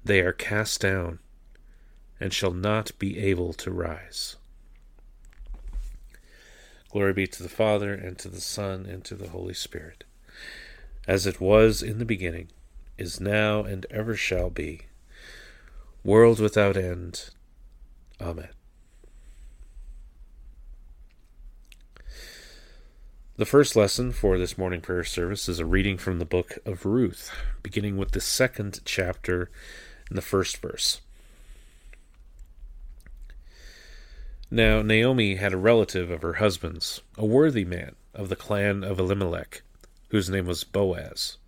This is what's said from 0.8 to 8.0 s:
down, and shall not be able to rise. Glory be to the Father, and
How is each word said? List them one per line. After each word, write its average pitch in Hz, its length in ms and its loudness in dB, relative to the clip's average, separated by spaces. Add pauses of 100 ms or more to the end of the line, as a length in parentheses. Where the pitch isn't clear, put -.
down, 90 380 0 (1000)
and 95 120 -4
shall 90 220 0
not 107 460 -2
be 98 180 -4
able 90 360 0
to - 180 -8
rise. - 680 -6 (2500)
Glory 98 240 2
be 95 140 0
to - 160 -12
the 90 60 -12
Father, 104 440 2
and 92 260 -10